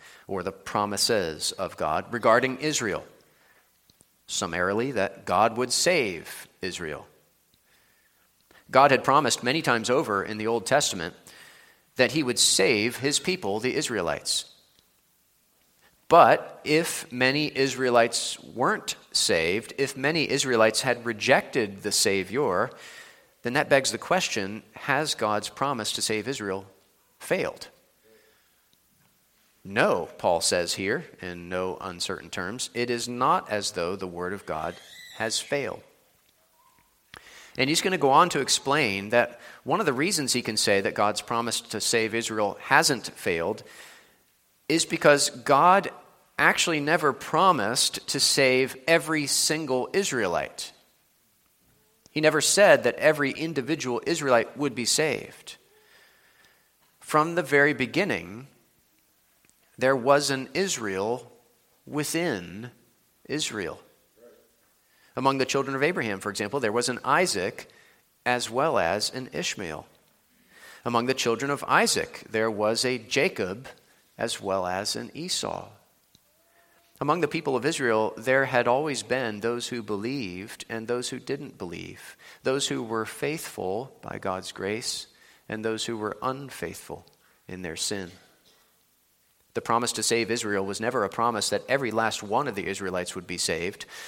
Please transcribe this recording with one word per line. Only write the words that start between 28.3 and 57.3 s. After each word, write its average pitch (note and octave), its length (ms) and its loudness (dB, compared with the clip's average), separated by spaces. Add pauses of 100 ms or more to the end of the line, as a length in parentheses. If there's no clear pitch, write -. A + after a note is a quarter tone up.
No, G#2 520 0
Paul F2 240 2
says F2 340 0
here, A2 320 -4 (140)
in F2 280 -10
no F#2 320 -4
uncertain F2 500 -10
terms, G2+ 420 -8
it A#2+ 160 -4
is A#2 200 -4
not C3 420 0
as G#2 220 -4
though F2+ 240 -4
the F#2+ 100 -8
word F2+ 260 -6
of G2 140 -12
God E2 300 -6 (400)
has A2 240 -4
failed. C3+ 420 -6 (1800)
And C3 100 2
he's D#3+ 120 2
gonna F#3 180 0
go C#3+ 140 6
on E3+ 160 8
to D#3 120 0
explain A#2+ 680 0
that A#2 320 2 (240)
one D3+ 160 0
of G3+ 60 0
the C#3+ 60 2
reasons D3 420 -2
he B2 80 -2
can A2 140 -4
say G2+ 260 4
that G2 120 -2
God's G#2+ 260 0
promise A#2 420 -4
to - 180 -6
save A2 340 2
Israel G#2+ 460 -2
hasn't C#3+ 480 4
failed F2+ 560 -2 (1040)
is D#3+ 160 2
because D3 460 4
God D3 600 4 (480)
actually D#3 420 4
never D3+ 320 2
promised C#3 960 2
to C#3 120 -2
save C3 560 4 (100)
every D#3 400 2
single C3 640 0
Israelite. A2 800 -2 (1400)
He D3+ 100 -4
never D#3 200 4
said D#3+ 440 6
that A#2+ 120 2
every C#3+ 340 2
individual C3+ 760 -4
Israelite C#3 500 2
would C3+ 180 -4
be A#2 100 -6
saved. - 720 -4 (1400)
From D#3 340 2